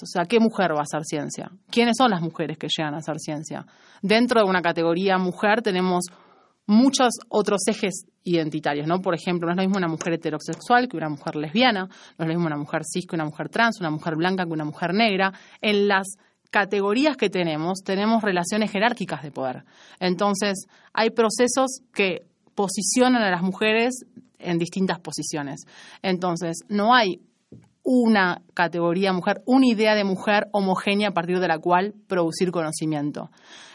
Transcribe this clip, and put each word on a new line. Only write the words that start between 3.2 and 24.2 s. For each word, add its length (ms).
Dentro 380
de 80
una 140
categoría 560
mujer 440
tenemos 420
muchos 420
otros 380
ejes 400
identitarios, 640
¿no? 160
Por 120
ejemplo, 320
no 60
es 40
lo 80
mismo 140
una 100
mujer 260
heterosexual 760
que 80
una 120
mujer 260
lesbiana, 520
no 380
es 40
lo 60
mismo 120
una 100
mujer 280
cis 220
que 100
una 80
mujer 240
trans, 320
una 100
mujer 240
blanca 300
que 80
una 120
mujer 300
negra. 380
En 280
las 180
categorías 680
que 120
tenemos, 560
tenemos 380
relaciones 480
jerárquicas 520
de 80
poder. 340
Entonces, 680
hay 180
procesos 720
que 300
posicionan 680
a 80
las 120
mujeres 640